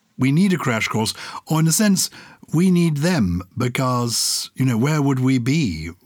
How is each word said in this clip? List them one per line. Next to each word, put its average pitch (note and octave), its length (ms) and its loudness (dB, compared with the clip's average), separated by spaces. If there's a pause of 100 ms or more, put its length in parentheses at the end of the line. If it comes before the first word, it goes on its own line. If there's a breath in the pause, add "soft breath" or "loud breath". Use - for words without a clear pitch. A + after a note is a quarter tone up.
(180)
We C3 140 2
need F#3 200 2
a E3+ 60 0
crash A2+ 300 -2
course, A2 260 -2 (320 loud breath)
or D#3+ 140 0
in D#3+ 60 4
a D#3+ 60 2
sense, G3+ 380 2 (420 loud breath)
we F3+ 180 2
need E3+ 280 2
them A#2+ 440 0 (140)
because, A#2+ 1000 -2
you C3 120 -2
know, B2 100 2
where D3 240 0
would C#3 200 0
we C3 180 2
be A2+ 520 -2 (160)